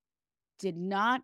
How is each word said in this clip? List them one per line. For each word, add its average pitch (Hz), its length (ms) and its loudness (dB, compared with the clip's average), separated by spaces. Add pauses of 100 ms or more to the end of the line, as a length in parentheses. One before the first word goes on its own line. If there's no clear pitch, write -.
(600)
did 180 180 -4
not 196 460 0